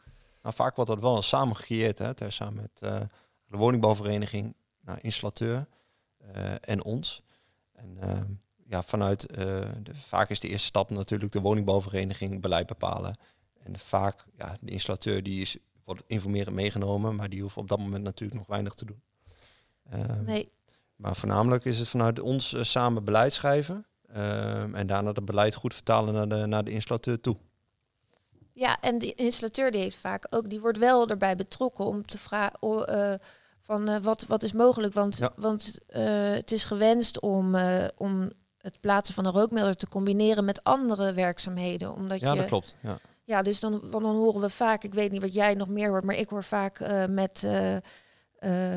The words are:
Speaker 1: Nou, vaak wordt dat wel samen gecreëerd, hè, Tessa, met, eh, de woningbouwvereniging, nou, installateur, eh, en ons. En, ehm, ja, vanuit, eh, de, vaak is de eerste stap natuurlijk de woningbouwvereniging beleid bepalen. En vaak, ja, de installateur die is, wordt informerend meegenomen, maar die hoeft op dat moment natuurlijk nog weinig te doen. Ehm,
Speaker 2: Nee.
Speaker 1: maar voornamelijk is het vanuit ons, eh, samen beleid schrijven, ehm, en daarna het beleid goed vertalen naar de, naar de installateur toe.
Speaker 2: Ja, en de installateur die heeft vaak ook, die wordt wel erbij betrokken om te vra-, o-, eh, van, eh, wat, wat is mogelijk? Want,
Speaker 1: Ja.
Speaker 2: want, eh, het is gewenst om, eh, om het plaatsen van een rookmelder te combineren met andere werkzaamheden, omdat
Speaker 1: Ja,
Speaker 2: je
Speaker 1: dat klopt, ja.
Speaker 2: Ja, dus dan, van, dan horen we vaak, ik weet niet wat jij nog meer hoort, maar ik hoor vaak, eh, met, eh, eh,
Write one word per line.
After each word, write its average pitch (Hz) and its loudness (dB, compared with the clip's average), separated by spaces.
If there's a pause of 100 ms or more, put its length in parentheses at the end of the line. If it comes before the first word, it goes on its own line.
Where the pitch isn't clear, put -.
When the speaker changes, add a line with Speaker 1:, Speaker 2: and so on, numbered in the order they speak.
(420)
Speaker 1:
Nou, - -6
vaak 127 0
wordt 113 0
dat 104 -2
wel 117 4
samen 131 2
gecreëerd, 110 0
hè, 117 -4
Tessa, 104 -8
met, 104 -10
eh, 104 -4 (460)
de 101 -10
woningbouwvereniging, 107 2 (260)
nou, - -10
installateur, 117 -4 (500)
eh, 98 -8 (100)
en 101 -2
ons. 123 -6 (520)
En, 95 -18
ehm, 95 -2 (420)
ja, 92 -2
vanuit, 101 0
eh, 95 -6 (380)
de, - -16
vaak 98 0
is 104 -2
de - -6
eerste 101 -2
stap - 2
natuurlijk 101 -4
de 101 -2
woningbouwvereniging 98 0
beleid 87 0
bepalen. 92 -6 (460)
En 95 -12
vaak, - -2 (120)
ja, - -10
de 98 -12
installateur 98 -2
die 95 -4
is, - -6 (260)
wordt - -12
informerend 101 -4
meegenomen, 101 -2
maar 104 -6
die 98 -8
hoeft 98 -10
op 104 -8
dat 101 0
moment 101 -4
natuurlijk 101 -8
nog 98 -14
weinig 104 -6
te - -14
doen. 107 -16 (880)
Ehm, 107 -4
Speaker 2:
Nee. 214 -4 (440)
Speaker 1:
maar 101 -4
voornamelijk 110 2
is 117 0
het 117 -4
vanuit 113 2
ons, 131 -2
eh, 123 0
samen 120 2
beleid 110 4
schrijven, 147 0 (220)
ehm, 107 -2
en 98 -2
daarna 101 0
het 104 -4
beleid 104 4
goed - -4
vertalen 110 2
naar 107 0
de, 107 0
naar 107 0
de 104 -6
installateur 113 -2
toe. 110 0 (1160)
Speaker 2:
Ja, 247 0
en 240 0
de 233 -6
installateur 240 0
die 208 0
heeft 190 -4
vaak 196 -6
ook, 226 -2
die 214 -6
wordt 220 0
wel 240 6
erbij 190 2
betrokken 202 -2
om 208 -2
te - -8
vra-, 208 -2
o-, 220 0
eh, 202 0 (460)
van, 214 -2
eh, 214 0
wat, 220 0
wat 220 0
is 214 -2
mogelijk? 226 6
Want, 202 2
Speaker 1:
Ja. - 0
Speaker 2:
want, 214 -2
eh, - -2 (280)
het - -4
is 220 2
gewenst 220 4
om, 190 2
eh, 185 2 (100)
om 190 -2 (260)
het - -12
plaatsen 202 0
van 190 0
een 185 2
rookmelder 208 4
te - -8
combineren 202 2
met 202 -2
andere 214 2
werkzaamheden, 180 -2
omdat 190 -4
Speaker 1:
Ja, 135 2
Speaker 2:
je 147 2
Speaker 1:
dat 139 2
klopt, - 0
ja. 107 -6 (240)
Speaker 2:
Ja, 208 2
dus 202 2
dan, 214 -2
van, 214 -4
dan 214 2
horen 214 4
we 202 2
vaak, 220 2
ik 202 -10
weet 208 0
niet 196 -4
wat 190 -2
jij 208 4
nog 196 -2
meer 208 0
hoort, 190 2
maar 196 0
ik 214 -2
hoor 202 -6
vaak, 196 -2
eh, 196 0
met, 190 0
eh, 196 2
eh, 185 -4 (960)